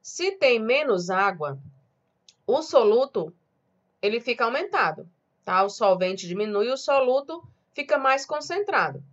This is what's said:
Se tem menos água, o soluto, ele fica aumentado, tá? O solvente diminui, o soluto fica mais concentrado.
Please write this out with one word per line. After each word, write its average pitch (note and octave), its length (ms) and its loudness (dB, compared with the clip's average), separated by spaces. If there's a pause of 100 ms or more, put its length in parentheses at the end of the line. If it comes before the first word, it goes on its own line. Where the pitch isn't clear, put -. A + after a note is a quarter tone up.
Se F#4+ 300 -4
tem B3+ 260 2
menos A3 520 0
água, F3+ 480 -2 (880)
o C4+ 160 2
soluto, A#3 720 2 (680)
ele G#3+ 180 -2
fica A#3 240 -2
aumentado, A#3 640 -2 (360)
tá? F#3 180 2
O G3+ 80 2
solvente F#3 560 0
diminui, G#3 420 -2
o C4 80 -2
soluto C#4 720 0 (260)
fica D4 260 -2
mais C4+ 280 0
concentrado. D4+ 760 -4 (100)